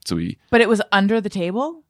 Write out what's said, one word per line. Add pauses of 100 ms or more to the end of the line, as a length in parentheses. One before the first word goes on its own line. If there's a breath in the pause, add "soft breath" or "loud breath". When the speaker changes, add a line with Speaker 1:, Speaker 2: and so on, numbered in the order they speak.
Speaker 1:
So
we (100)
Speaker 2:
But
it
was (100)
under
the
table?